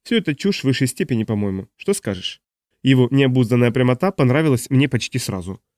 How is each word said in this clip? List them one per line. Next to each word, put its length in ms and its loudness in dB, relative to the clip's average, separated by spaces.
Всё 140 -2
это 180 -2
чушь 260 -4
в 20 -8
высшей 240 0
степени, 360 -2
по-моему. 520 -4
Что 180 -4
скажешь?» 480 -8
Его 280 4
необузданная 600 2
прямота 400 0
понравилась 580 0
мне 180 4
почти 320 -6
сразу. 400 -8